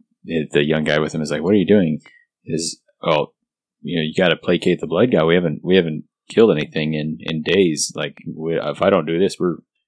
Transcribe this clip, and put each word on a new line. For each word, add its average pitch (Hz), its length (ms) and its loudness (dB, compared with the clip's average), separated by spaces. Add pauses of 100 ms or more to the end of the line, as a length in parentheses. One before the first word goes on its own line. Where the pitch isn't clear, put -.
(240)
the, 78 280 -6
the 73 140 2
young 78 180 0
guy 76 160 0
with 76 140 -4
him 80 80 -6
is 76 100 -6
like, 76 120 -4
"What 95 100 0
are 107 40 4
you 87 100 0
doing?" 87 320 2 (460)
Is, 82 360 -8 (220)
"Oh, 76 300 0 (480)
you 87 160 -6
know, 80 60 0
you 78 120 -6
gotta 87 220 2
placate 87 420 0
the 82 80 -8
blood 101 240 2
god. 82 140 4
We 82 100 4
haven't, 85 280 0
we 90 120 2
haven't 82 300 2 (240)
killed 110 280 6
anything 78 360 -4
in, 78 260 -6
in 80 240 -6
days. 85 500 0
Like, - 240 -8 (160)
we, 80 240 -6
if - 240 -6
I 92 80 2
don't 90 160 2
do 82 140 -2
this, 98 200 0
we're, 87 180 0 (300)